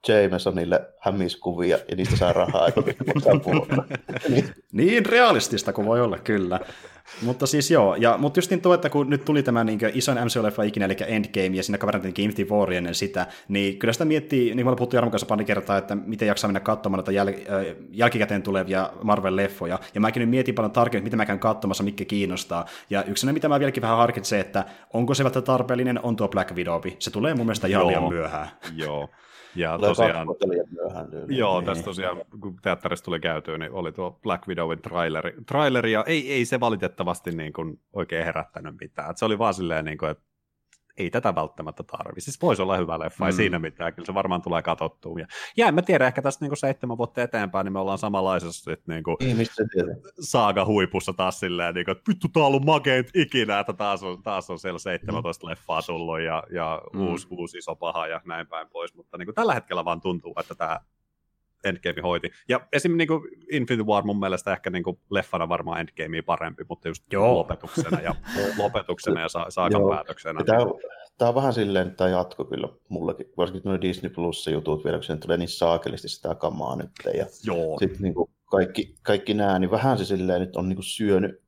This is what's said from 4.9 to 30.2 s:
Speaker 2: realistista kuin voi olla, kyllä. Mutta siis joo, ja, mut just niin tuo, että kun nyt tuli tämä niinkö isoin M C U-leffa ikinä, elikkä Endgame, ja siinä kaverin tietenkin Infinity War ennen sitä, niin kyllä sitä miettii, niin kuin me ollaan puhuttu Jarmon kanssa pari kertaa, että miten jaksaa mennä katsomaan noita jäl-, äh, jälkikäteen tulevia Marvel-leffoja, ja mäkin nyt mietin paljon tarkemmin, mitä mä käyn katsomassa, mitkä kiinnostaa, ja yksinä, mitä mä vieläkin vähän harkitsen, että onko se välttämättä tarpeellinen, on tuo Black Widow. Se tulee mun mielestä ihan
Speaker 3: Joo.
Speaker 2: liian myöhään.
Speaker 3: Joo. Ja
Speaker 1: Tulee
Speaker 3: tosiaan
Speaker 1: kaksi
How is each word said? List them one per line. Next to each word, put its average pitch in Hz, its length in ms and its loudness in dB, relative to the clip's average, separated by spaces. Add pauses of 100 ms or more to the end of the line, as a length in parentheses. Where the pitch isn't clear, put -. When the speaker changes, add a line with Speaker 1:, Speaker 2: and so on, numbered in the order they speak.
Speaker 2:
realistista 202 680 4
kuin 107 140 -2
voi 117 140 4
olla, 104 180 2
kyllä. 92 420 0 (640)
Mutta 123 240 0
siis 147 240 2
joo, 104 260 8
ja, 113 220 6
mut 143 180 2
just 180 140 2
niin 180 100 2
tuo, 180 140 8
että 170 160 2
kun 143 200 2
nyt 143 140 2
tuli 147 180 4
tämä 117 220 2
niinkö 110 300 0
isoin 127 240 2
M 120 80 0
C 113 100 0
U-leffa 107 260 2
ikinä, 104 240 2
elikkä 95 200 0
Endgame, 104 400 0 (100)
ja 92 60 0
siinä 101 160 -2
kaverin 101 240 0
tietenkin 92 220 -2
Infinity 104 300 0
War 98 180 4
ennen 87 220 -2
sitä, 95 320 -2 (220)
niin 98 300 0
kyllä 117 140 2
sitä 165 120 -2
miettii, 151 360 2
niin 120 80 4
kuin 110 80 -2
me 127 60 0
ollaan 127 140 4
puhuttu 123 200 0
Jarmon 117 140 4
kanssa 104 160 -2
pari 107 180 0
kertaa, 101 340 0
että 101 160 -4
miten 104 340 -2
jaksaa 104 200 2
mennä 95 120 0
katsomaan 104 380 0
noita 92 120 -2
jäl-, 98 180 2 (420)
äh, 80 60 -12 (140)
jälkikäteen 104 520 2
tulevia 95 480 0 (120)
Marvel-leffoja, 95 760 2 (160)
ja 104 60 -2
mäkin 113 200 2
nyt 117 100 2
mietin 127 240 2
paljon 107 180 0
tarkemmin, 117 320 2
mitä 117 120 -2
mä 107 100 2
käyn 101 120 -2
katsomassa, 104 460 0
mitkä 101 200 -4
kiinnostaa, 92 600 -2 (240)
ja 98 140 0
yksinä, 127 280 -2
mitä 156 160 0
mä 143 100 4
vieläkin 135 240 0
vähän 113 140 4
harkitsen, 117 440 2
että 95 240 -2 (280)
onko 123 220 2
se 135 100 2
välttämättä 127 280 0
tarpeellinen, 123 500 0
on 117 140 0
tuo 104 120 0
Black 95 280 -2
Widow. 85 240 0 (180)
Se - 120 -6
tulee 135 240 0
mun 117 120 0
mielestä 104 200 0
ihan 98 140 4
Speaker 3:
Joo. 90 80 6
Speaker 2:
liian 80 200 2
myöhään. 78 400 -4 (280)
Speaker 3:
Joo. 73 320 -4 (480)
Ja 82 200 0
Speaker 1:
Tulee 101 140 4
Speaker 3:
tosiaan 82 220 4
Speaker 1:
kaksi 82 140 -2